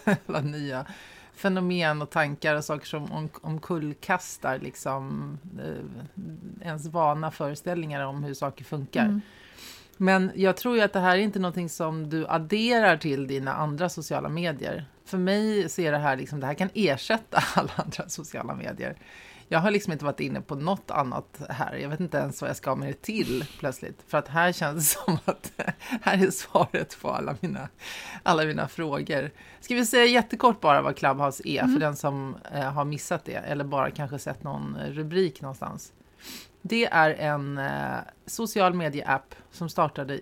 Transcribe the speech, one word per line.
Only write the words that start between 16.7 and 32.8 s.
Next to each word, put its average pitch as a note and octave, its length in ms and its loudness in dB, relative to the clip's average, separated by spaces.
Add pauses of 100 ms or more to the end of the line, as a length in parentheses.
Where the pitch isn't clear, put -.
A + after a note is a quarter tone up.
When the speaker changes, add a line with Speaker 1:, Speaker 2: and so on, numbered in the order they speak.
Speaker 1:
ersätta G#3+ 760 2
<laughs> - 60 -6
alla E3 220 2
andra - 320 -6
sociala C#3+ 460 -8
medier. - 420 -8 (520)
Jag D#3+ 100 2
har F#3 120 4
liksom G3+ 220 2
inte D3+ 120 -4
varit C#3+ 160 -4
inne C#3 200 -4
på D3 140 -8
något C#3+ 360 -2
annat C3 580 -4
här. C3 280 -4
Jag C3+ 120 -6
vet D3+ 120 -4
inte D#3 180 -2
ens C#3 220 -2
vad C3+ 100 -4
jag C3+ 60 -6
ska - 140 -4
ha C3 60 0
med C#3 120 -6
det C#3 140 -8
till C#3 420 -2 (140)
plötsligt. - 500 -8
För D#3 100 2
att D3 100 -2
här E3+ 240 4
känns D#3 420 0
det - 60 -6
<laughs> - 40 -10
som E3+ 200 2
att - 280 -4 (500)
här F#3+ 240 6
är - 40 4
svaret - 720 0
på D3 80 -4
alla C#3+ 300 -4
mina, C#3 280 -6 (540)
alla D#3+ 220 4
mina D#3 240 -2
frågor. D3 640 -2 (300)
Ska - 140 -4
vi A#3+ 120 4
säga A#3+ 180 8
jättekort A#3+ 560 6
bara C#3+ 220 8
vad C#3 140 0
Clubhouse C#3 520 0
är, D3 140 0
Speaker 2:
Mm. B3+ 100 4
Speaker 1:
för C4+ 80 4
den D3 160 2
som, C#3 400 -2 (160)
eh, C#3 200 -2
har C#3+ 120 0